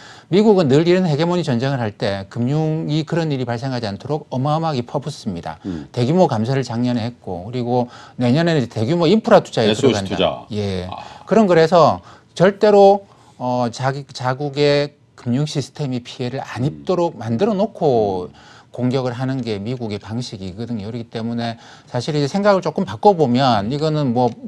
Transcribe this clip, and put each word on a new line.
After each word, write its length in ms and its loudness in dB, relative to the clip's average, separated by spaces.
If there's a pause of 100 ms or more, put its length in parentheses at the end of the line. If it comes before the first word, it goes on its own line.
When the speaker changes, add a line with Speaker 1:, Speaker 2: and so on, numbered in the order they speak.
(280)
Speaker 1:
미국은 400 4
늘 200 4
이런 200 4
헤게모니 360 0
전쟁을 360 -2
할 160 -4
때 320 -4
금융이 760 -2
그런 280 -2
일이 140 -2
발생하지 420 -6
않도록 420 -8
어마어마하게 540 -2
퍼붓습니다. 840 -8
Speaker 2:
음. 280 -8
Speaker 1:
대규모 340 2
감세를 360 -2
작년에 380 -2
했고 440 -10
그리고 420 -2 (300)
내년에는 460 2
이제 60 -6
대규모 380 0
인프라 320 6
투자에 300 0
Speaker 2:
에스오씨 340 2
Speaker 1:
들어간다. 60 -8
Speaker 2:
투자. 420 0
Speaker 1:
예. 400 -6
Speaker 2:
아. 60 -12 (280)
Speaker 1:
그런 220 4
거라서 540 6 (320)
절대로, 720 6 (300)
어, 340 -2
자기, 400 -4
자국의 840 0 (200)
금융 300 -2
시스템이 560 -6
피해를 400 -8
안 220 -8
Speaker 2:
음. 40 0
Speaker 1:
입도록 500 -2
만들어 360 -2
놓고 800 0
Speaker 2:
음. 220 -20 (200)
Speaker 1:
공격을 380 -2
하는 260 -6
게 180 -6
미국의 420 -8
방식이거든요. 880 -10
그렇기 180 -10
때문에 520 -6 (280)
사실 280 -4
이제 140 0
생각을 340 2
조금 220 -4
바꿔보면 880 2
이거는 420 -2
뭐 160 2 (180)